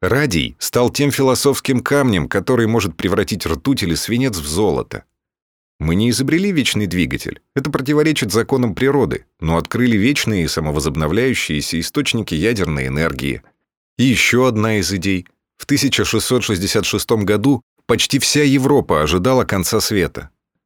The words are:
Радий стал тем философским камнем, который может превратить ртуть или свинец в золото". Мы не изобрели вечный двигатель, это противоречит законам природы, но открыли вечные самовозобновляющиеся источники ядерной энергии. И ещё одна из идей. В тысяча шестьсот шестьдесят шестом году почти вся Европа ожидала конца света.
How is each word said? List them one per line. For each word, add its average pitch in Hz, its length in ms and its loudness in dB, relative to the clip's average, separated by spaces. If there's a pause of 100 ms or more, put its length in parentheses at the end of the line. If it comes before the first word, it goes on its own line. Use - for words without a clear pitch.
Радий 92 560 0
стал 123 320 0
тем 139 220 0
философским 131 720 2
камнем, 120 460 2
который 117 380 2
может 107 320 0
превратить 98 480 0
ртуть 92 380 -2
или 85 100 -2
свинец 117 440 -2
в 71 100 -8
золото". 78 560 -2 (800)
Мы 82 120 2
не 113 160 2
изобрели 156 420 0
вечный 104 340 -2
двигатель, 82 540 -4 (160)
это 135 120 -4
противоречит 147 640 0
законам 117 420 0
природы, 131 520 0 (160)
но 80 160 2
открыли 113 400 0
вечные 107 500 0
самовозобновляющиеся 78 1300 -2
источники 110 560 -4
ядерной 80 540 0
энергии. 69 540 -2 (560)
И 120 60 2
ещё 127 420 4
одна 110 320 2
из 90 160 -2
идей. 92 340 -2 (300)
В - 80 -16
тысяча 135 400 0
шестьсот 117 400 0
шестьдесят 95 400 -2
шестом 107 400 -2
году 107 380 2 (220)
почти 120 340 0
вся 147 240 0
Европа 135 580 2
ожидала 98 420 2
конца 101 380 -2
света. - 480 -2 (360)